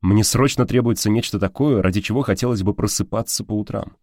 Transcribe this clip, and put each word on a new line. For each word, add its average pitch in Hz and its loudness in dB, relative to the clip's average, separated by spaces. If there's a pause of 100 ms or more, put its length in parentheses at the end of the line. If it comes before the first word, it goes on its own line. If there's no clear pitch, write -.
Мне 101 4
срочно 131 2
требуется 117 0
нечто 107 0
такое, 107 0
ради 92 0
чего 113 -2
хотелось 110 -2
бы 98 0
просыпаться - -4
по - -8
утрам. - -6